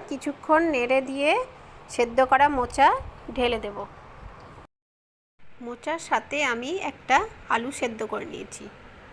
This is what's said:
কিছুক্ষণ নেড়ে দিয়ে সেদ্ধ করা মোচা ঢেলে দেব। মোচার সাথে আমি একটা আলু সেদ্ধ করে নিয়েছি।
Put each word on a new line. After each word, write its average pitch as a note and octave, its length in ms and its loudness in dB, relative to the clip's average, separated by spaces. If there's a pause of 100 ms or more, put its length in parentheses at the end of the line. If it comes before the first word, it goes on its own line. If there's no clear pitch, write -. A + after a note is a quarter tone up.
কিছুক্ষণ D4 520 0 (140)
নেড়ে B3 240 2 (100)
দিয়ে C#4 220 0 (640)
সেদ্ধ A#3 240 2 (120)
করা C4+ 180 6
মোচা C4+ 400 4 (480)
ঢেলে A#3+ 280 2
দেব। G3+ 140 -8 (1900)
মোচার C4+ 440 -6
সাথে C4 360 0
আমি B3 260 -2 (200)
একটা - 260 2 (380)
আলু A#3 160 -2 (100)
সেদ্ধ A3+ 200 -4 (120)
করে G#3 200 -6
নিয়েছি। G3 320 -14 (480)